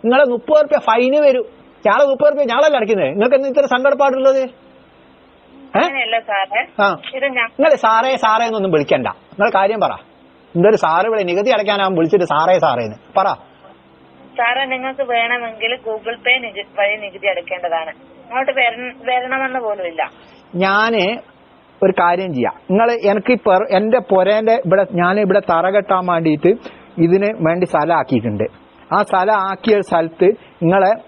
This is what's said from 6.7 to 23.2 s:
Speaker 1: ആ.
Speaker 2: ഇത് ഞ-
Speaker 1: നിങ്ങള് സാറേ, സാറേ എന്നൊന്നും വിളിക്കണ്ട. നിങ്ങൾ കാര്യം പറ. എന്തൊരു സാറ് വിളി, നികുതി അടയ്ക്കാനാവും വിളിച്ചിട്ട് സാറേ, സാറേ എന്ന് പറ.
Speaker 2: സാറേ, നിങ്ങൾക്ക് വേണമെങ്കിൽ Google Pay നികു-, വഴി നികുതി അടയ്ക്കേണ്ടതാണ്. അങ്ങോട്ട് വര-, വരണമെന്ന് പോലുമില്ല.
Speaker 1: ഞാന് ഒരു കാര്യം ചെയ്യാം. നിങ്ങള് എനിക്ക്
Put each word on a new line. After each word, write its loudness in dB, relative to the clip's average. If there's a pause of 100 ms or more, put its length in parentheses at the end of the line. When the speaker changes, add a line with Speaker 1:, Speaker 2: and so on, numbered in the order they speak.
Speaker 1:
ആ. 2 (180)
Speaker 2:
ഇത് -6
ഞ- -2
Speaker 1:
നിങ്ങള് 0
സാറേ, 2
സാറേ 0
എന്നൊന്നും -2
വിളിക്കണ്ട. 0
നിങ്ങൾ -4
കാര്യം 0
പറ. 0 (680)
എന്തൊരു 4
സാറ് 0
വിളി, -2
നികുതി -2
അടയ്ക്കാനാവും 0
വിളിച്ചിട്ട് 2
സാറേ, 2
സാറേ 0
എന്ന് -10 (200)
പറ. 0 (1040)
Speaker 2:
സാറേ, -2
നിങ്ങൾക്ക് -8
വേണമെങ്കിൽ -4
Google -10
Pay -4
നികു-, -12
വഴി -2
നികുതി -10
അടയ്ക്കേണ്ടതാണ്. -6
അങ്ങോട്ട് -8
വര-, -4
വരണമെന്ന് -4
പോലുമില്ല. -6 (440)
Speaker 1:
ഞാന് -2 (520)
ഒരു 4
കാര്യം 0
ചെയ്യാം. -2 (180)
നിങ്ങള് 2
എനിക്ക് 0